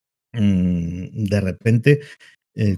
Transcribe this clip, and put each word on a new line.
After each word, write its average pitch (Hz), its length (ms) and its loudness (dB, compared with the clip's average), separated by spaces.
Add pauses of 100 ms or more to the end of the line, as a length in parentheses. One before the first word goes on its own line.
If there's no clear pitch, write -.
(340)
mm, 90 920 -2
de 101 160 0
repente, 117 600 2 (540)
eh, 101 220 0